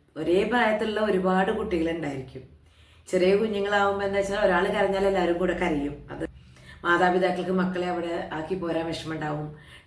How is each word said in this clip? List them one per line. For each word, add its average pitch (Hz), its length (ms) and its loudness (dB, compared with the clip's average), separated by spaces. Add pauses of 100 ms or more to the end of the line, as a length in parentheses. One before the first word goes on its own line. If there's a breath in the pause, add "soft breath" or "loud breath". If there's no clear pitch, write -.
(160)
ഒരേ 170 280 2
പ്രായത്തിലുള്ള 214 560 0
ഒരുപാട് 190 520 2
കുട്ടികളുണ്ടായിരിക്കും. 160 1040 -4 (520 soft breath)
ചെറിയ 185 260 4
കുഞ്ഞുങ്ങളാവുമ്പോ 202 680 0
എന്താ 196 120 0
വെച്ചാൽ 196 280 0
ഒരാൾ 185 220 4
കരഞ്ഞാൽ 196 380 2
എല്ലാവരും 175 320 2
കൂടെ 180 200 0
കരയും. 147 360 -2 (160)
അത് 147 140 -8 (600 loud breath)
മാതാപിതാക്കൾക്ക് 180 640 2
മക്കളെ 180 360 0
അവിടെ 170 460 -4
ആക്കി 156 220 -6
പോരാൻ 165 320 -4
വിഷമമുണ്ടാവും. 151 600 -6 (400 loud breath)